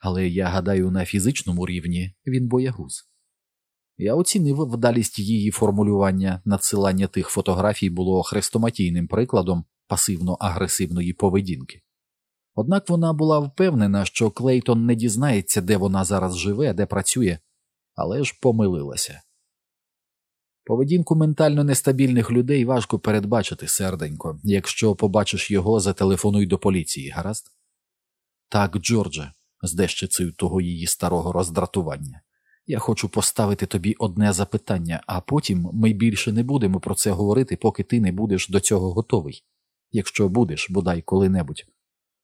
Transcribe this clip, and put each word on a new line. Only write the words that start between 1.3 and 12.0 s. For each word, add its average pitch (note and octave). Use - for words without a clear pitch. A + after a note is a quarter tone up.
рівні F2+
він B2+
боягуз. A#2+
Я G#2+
оцінив D#3+
вдалість A#2
її G#2
формулювання, G2
надсилання G2
тих -
фотографій G2
було F#2
хрестоматійним F#2+
прикладом F#2+
пасивно-агресивної F2+
поведінки. F#2